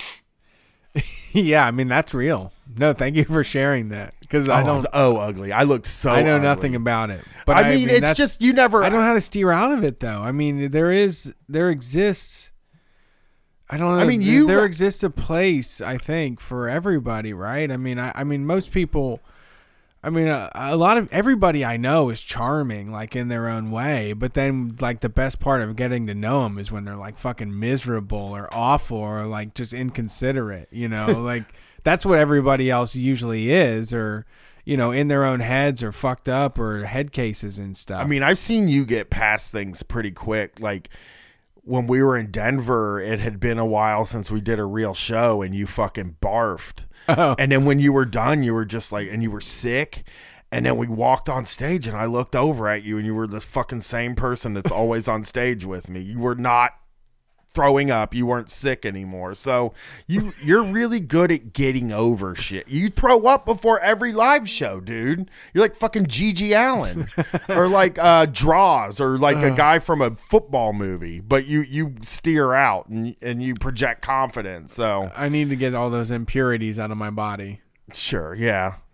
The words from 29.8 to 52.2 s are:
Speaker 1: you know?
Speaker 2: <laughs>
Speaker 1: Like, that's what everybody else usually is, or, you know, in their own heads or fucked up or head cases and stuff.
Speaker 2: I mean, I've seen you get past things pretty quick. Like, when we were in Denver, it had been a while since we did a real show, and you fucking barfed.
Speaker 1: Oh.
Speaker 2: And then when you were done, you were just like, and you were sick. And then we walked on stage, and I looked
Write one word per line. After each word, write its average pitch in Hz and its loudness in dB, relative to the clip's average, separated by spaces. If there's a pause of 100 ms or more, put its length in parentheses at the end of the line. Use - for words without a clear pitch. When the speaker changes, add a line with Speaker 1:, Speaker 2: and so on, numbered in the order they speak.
Speaker 1:
you 120 -8
know? 107 -4
Speaker 2:
<laughs> 117 0
Speaker 1:
Like, 120 -6 (280)
that's 175 2
what 180 6
everybody 139 4
else 120 0
usually 120 -2
is, 113 2
or, 110 -4 (380)
you 147 -2
know, 120 2
in 143 0
their 139 2
own 131 0
heads 127 0
or 110 -4
fucked 127 -4
up 131 0
or 107 -4
head 131 -6
cases 107 -6
and 98 -10
stuff. 95 -8
Speaker 2:
I - -2
mean, 143 0
I've 185 4
seen 220 2
you 139 4
get 113 -2
past 107 0
things 101 -8
pretty 110 -6
quick. 107 -6
Like, 101 -6 (720)
when 123 -2
we 127 4
were 135 4
in 110 -4
Denver, 113 0
it 107 -4
had 107 -4
been 117 0
a 113 0
while 107 0
since 107 -6
we 107 -2
did 107 -2
a 104 -2
real 101 -2
show, 113 0
and 95 -6
you 101 -4
fucking 95 -6
barfed. 104 -2 (240)
Speaker 1:
Oh. 147 4
Speaker 2:
And 139 2
then 135 4
when 143 6
you 143 6
were 135 4
done, 123 0
you 117 0
were 113 0
just 107 -8
like, 104 -6
and 110 -4
you 110 -2
were 104 -8
sick. - -4 (480)
And 120 -2
then 127 0
we 120 -4
walked 120 0
on 131 -2
stage, 147 -4
and 107 -6
I 110 -2
looked 120 -4